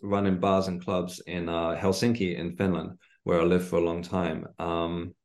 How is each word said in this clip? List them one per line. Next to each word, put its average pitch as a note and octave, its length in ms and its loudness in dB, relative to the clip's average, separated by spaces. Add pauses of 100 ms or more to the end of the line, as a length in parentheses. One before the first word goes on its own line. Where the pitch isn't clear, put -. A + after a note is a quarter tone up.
running G2 360 2
bars F#2+ 280 4
and F2 160 -4
clubs F2+ 420 -4
in, F2 220 -4
uh, E2 320 0
Helsinki F#2+ 580 2
in F2 200 -6
Finland, F2 400 0 (260)
where F2+ 160 2
I E2 40 4
lived F2 240 4
for E2+ 100 0
a E2+ 40 4
long E2+ 200 0
time. F2 440 -2 (140)
Um, E2+ 540 -4 (120)